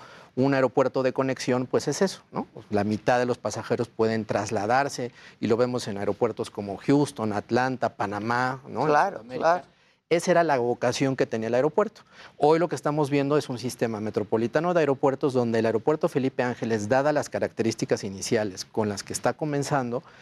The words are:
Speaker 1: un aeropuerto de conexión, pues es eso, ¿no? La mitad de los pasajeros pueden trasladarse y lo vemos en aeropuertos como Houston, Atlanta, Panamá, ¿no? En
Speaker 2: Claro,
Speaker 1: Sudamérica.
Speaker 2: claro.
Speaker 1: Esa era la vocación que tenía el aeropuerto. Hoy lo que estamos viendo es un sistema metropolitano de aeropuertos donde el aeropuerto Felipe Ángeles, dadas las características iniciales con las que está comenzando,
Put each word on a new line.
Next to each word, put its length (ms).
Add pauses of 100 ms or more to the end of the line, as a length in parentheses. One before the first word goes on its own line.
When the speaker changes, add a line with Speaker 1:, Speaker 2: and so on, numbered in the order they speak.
(360)
Speaker 1:
un 180
aeropuerto 480
de 120
conexión, 520
pues 220
es 140
eso, 200 (120)
¿no? 120 (240)
La 140
mitad 360
de 60
los 120
pasajeros 500
pueden 380
trasladarse 880 (260)
y 80
lo 80
vemos 320
en 100
aeropuertos 520
como 260
Houston, 560
Atlanta, 640
Panamá, 720
¿no? 140
En 60
Speaker 2:
Claro, 320
Speaker 1:
Sudamérica. 240 (180)
Speaker 2:
claro. 140 (320)
Speaker 1:
Esa 240
era 120
la 160
vocación 560
que 100
tenía 220
el 80
aeropuerto. 460 (360)
Hoy 220
lo 100
que 60
estamos 340
viendo 300
es 100
un 80
sistema 420
metropolitano 760
de 60
aeropuertos 520
donde 260
el 60
aeropuerto 440
Felipe 340
Ángeles, 460
dadas 220
las 160
características 760
iniciales 640
con 220
las 140
que 120
está 200
comenzando, 680 (180)